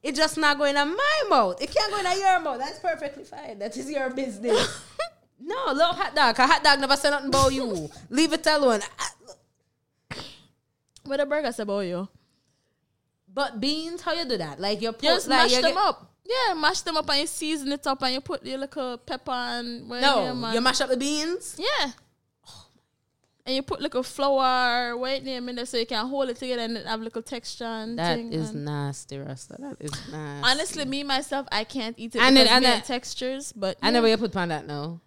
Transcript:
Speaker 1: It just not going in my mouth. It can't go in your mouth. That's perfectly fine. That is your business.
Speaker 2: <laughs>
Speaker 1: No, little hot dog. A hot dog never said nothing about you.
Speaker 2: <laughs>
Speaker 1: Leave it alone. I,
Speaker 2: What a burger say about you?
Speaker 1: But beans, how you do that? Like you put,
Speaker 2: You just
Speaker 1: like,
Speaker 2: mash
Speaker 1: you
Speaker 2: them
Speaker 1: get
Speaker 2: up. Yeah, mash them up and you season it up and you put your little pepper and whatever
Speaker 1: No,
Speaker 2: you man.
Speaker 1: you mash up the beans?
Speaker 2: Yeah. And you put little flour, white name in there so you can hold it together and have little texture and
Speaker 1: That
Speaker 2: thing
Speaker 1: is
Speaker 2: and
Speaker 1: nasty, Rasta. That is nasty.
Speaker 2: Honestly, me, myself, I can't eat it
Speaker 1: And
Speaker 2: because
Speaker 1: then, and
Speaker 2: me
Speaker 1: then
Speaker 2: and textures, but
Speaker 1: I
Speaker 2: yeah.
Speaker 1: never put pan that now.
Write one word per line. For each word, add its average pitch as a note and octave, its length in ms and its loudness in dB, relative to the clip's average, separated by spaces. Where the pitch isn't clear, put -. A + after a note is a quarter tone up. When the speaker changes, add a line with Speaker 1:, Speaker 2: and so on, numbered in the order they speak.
Speaker 1:
It C4+ 120 -4
just D#4 220 0
not D4 200 2
going C#4+ 180 2
in C#4+ 200 2
my D5 340 2
mouth. A3 320 4
It - 120 -6
can't G#4+ 180 0
go G#4 60 -2
in F#4 220 0
your F#4+ 220 4
mouth. C4+ 180 -4
That's D4+ 200 -6
perfectly D4 440 -6
fine. - 360 -14
That G3+ 180 -8
is C4 120 -8
your C4+ 220 -2
business. B3 760 0
Speaker 2:
<laughs> - 40 -20
Speaker 1:
No, G#4 120 -4
little E4 200 4
hot F4 220 -4
dog. C4+ 240 4
A B3+ 80 6
hot D4+ 160 6
dog C#4+ 160 8
never C#4 160 4
said C#4+ 140 2
nothing C#4 180 0
about C4+ 240 6
you. G#3+ 380 -4
Speaker 2:
<laughs> - 100 -20
Speaker 1:
Leave C#4 220 2
it D#4 160 0
alone. C#4 320 6
I, - 1160 -16
Speaker 2:
What C#4 160 -2
a C#4+ 60 2
burger C#4+ 260 0
say A3+ 120 -6
about G3+ 180 -2
you? F3+ 260 -4
Speaker 1:
But A#3+ 320 -4
beans, D#4+ 440 -4
how E4 100 -2
you E4+ 100 -4
do A#3 140 -2
that? D#3 240 -8
Like G3+ 200 -2
you A3+ 120 -4
put, B3 100 -10
Speaker 2:
You D4+ 60 4
just F4 180 2
Speaker 1:
like, C4 140 4
Speaker 2:
mash B3 100 6
Speaker 1:
you B3+ 100 4
Speaker 2:
them D#4+ 120 4
Speaker 1:
get F#4+ 100 2
Speaker 2:
up. - 260 0
Yeah, A#4 280 0
mash D#4 280 0
them E4 140 -4
up D#4 140 -2
and C#4+ 100 2
you D#4 80 -2
season D4+ 460 -4
it C#4+ 120 -8
up C4+ 180 -2
and B3+ 100 0
you C4+ 80 -4
put D4 240 -8
your C4 120 -8
little C4+ 420 -8
pepper C4+ 320 -10
and A#3+ 580 -8
whatever B3 320 4
Speaker 1:
No, B3+ 80 -2
Speaker 2:
you B3+ 40 -6
man. A#3 200 -4
Speaker 1:
you A#3 80 2
mash B3+ 180 4
up C4 100 0
the B3+ 60 4
beans? D4+ 640 -4
Speaker 2:
Yeah. G4+ 320 -2
And C4 100 -2
you C4+ 80 0
put - 180 -6
little C4+ 220 -2
flour, B3+ 920 2
white C4 300 -4
name B3 240 -8
in B3 80 -8
there A#3+ 80 -6
so B3+ 100 -10
you A#3 100 0
can A#3 220 -4
hold C4+ 220 -2
it A#3+ 80 -6
together B3 240 -4
and A3+ 160 -4
have A3 140 -4
little A3+ 200 -8
texture - 440 -10
and A3+ 340 -8
Speaker 1:
That E3+ 160 2
Speaker 2:
thing A#3 160 -8
Speaker 1:
is D#3+ 200 -4
Speaker 2:
and D3 120 -8
Speaker 1:
nasty, C#3+ 540 -6
Rasta. C3+ 420 -12
That C#4 220 -12
is D3+ 100 -10
nasty. D3+ 400 -4
Speaker 2:
Honestly, D4+ 360 -2
me, C#4 180 -4
myself, C#4 480 -2
I G#3+ 140 0
can't A#3 340 -6
eat A3+ 160 -12
it A#3 60 4
Speaker 1:
And C4 140 10
Speaker 2:
because C4 120 10
Speaker 1:
then, A#3 80 8
and B3+ 80 6
Speaker 2:
me B3 60 6
Speaker 1:
then A#3 80 6
Speaker 2:
and - 80 -6
textures, C4 680 -6
but F#3+ 300 -4
Speaker 1:
I F3+ 60 2
Speaker 2:
yeah. A3+ 120 4
Speaker 1:
never A3 180 6
put G#3+ 140 -2
pan F3+ 160 -2
that D#3 180 -4
now. D3+ 420 -8